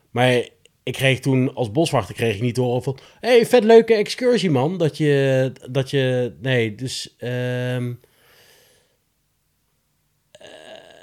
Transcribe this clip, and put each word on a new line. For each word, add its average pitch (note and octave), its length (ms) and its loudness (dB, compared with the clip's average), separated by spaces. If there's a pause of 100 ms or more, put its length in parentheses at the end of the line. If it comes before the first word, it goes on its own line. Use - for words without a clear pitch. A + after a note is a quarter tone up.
(120)
Maar B2 360 2 (360)
ik B2+ 100 -6
kreeg C3 260 0
toen C3 360 0
als A2+ 160 -6
boswachter B2+ 440 -2
kreeg A2+ 200 -2
ik G2 60 -8
niet A#2+ 140 -4
te C3 60 -2
horen B2 220 -2
van, C3+ 140 -6 (220)
"Hey, A#3 260 4
vet B3 180 4
leuke A3+ 300 8
excursie, G#3+ 580 0
man." D3 260 0
Dat D#3+ 200 -2
je, C3+ 540 2 (180)
dat C3 200 -4
je, B2+ 520 -2
nee, A#2 340 0
dus, - 420 -12
ehm, B2 760 -6 (2500)
eh, - 160 -20 (560)